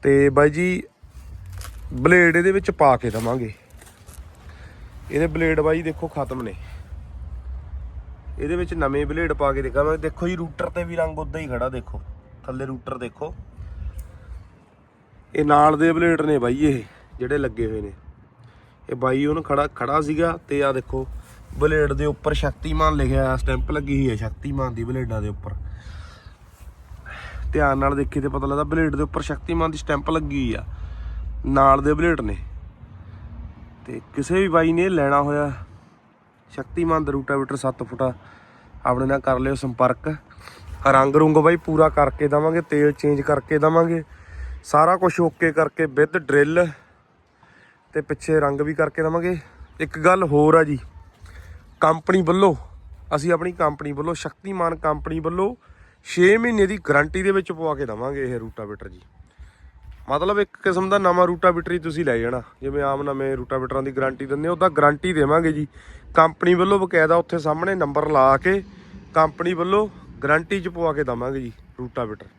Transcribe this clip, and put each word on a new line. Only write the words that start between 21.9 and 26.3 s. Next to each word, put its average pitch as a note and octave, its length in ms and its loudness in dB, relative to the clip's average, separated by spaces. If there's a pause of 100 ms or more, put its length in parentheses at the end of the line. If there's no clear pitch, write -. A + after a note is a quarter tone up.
ਦੇ C#3 120 -2
ਉੱਪਰ D3+ 300 -2
ਸ਼ਕਤੀਮਾਨ D3+ 640 0
ਲਿਖਿਆ C3+ 360 2
ਆ, C3 40 0
ਸਟੈਂਪ B2+ 340 -2
ਲੱਗੀ C#3+ 280 -2
ਹੋਈ C3+ 120 2
ਹੈ A2 60 -2
ਸ਼ਕਤੀਮਾਨ B2+ 580 -6
ਦੀ A2+ 100 -6
ਬਲੇਡਾਂ A#2+ 380 -6
ਦੇ G#2 60 -4
ਉੱਪਰ। F#2+ 260 -10 (2000)